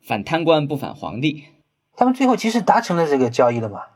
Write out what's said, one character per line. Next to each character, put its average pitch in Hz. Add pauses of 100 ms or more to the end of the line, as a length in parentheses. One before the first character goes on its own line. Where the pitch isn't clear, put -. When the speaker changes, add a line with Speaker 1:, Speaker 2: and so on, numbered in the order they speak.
Speaker 1:
反 104
贪 165
官 156
不 143
反 87
皇 92
帝。 147 (540)
Speaker 2:
他 247
们 254
最 262
后 247
其 226
实 226
达 214
成 185
了 165
这 143
个 127
交 120
易 117
了 110
嘛 101 (140)